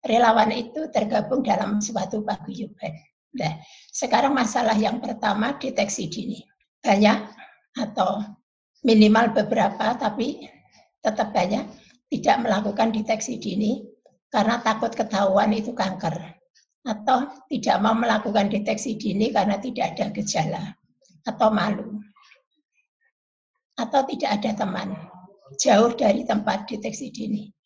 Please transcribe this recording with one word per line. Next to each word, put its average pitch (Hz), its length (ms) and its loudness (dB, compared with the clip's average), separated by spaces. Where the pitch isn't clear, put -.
Relawan 226 480 4
itu 302 400 -6
tergabung 214 560 0
dalam 202 320 0
suatu 208 480 -4
paguyuban. - 640 -8
Nah, 156 160 -2
sekarang 269 400 2
masalah 240 400 0
yang 214 240 2
pertama, 214 640 -2
deteksi 208 480 -4
dini. - 320 -8
Banyak 208 400 4
atau 208 480 -2
minimal 220 480 8
beberapa, 214 640 0
tapi 247 480 -4
tetap 214 320 -2
banyak 196 400 0
tidak - 320 2
melakukan 220 480 0
deteksi 214 480 -2
dini 208 480 -2
karena 226 320 2
takut 226 320 0
ketahuan 202 640 2
itu 226 160 -4
kanker. 185 480 -4
Atau 240 480 0
tidak - 320 0
mau 214 160 2
melakukan 214 560 0
deteksi 214 480 -2
dini 208 320 0
karena 202 320 2
tidak - 320 -4
ada 202 160 -4
gejala 170 640 -4
atau 233 320 0
malu. 208 480 -2
Atau 262 320 2
tidak 202 320 -2
ada 214 240 -2
teman, - 320 -6
jauh 233 320 6
dari 214 320 2
tempat 208 400 -2
deteksi 226 480 -10
dini 214 400 -6